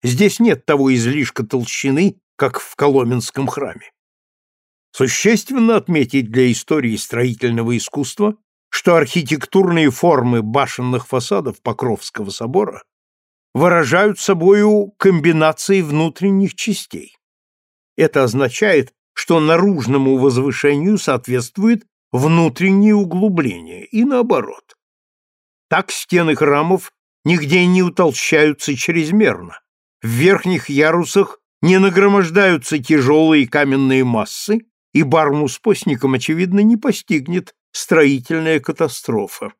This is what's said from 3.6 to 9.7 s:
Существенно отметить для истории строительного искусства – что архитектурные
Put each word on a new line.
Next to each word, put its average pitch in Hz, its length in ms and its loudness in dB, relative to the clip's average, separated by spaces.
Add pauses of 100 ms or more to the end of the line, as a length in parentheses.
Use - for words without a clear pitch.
Существенно 226 840 0
отметить 139 540 -2
для 127 220 2
истории 120 440 -2
строительного 117 800 -4
искусства – 202 640 -4 (340)
что - 260 2
архитектурные 160 920 0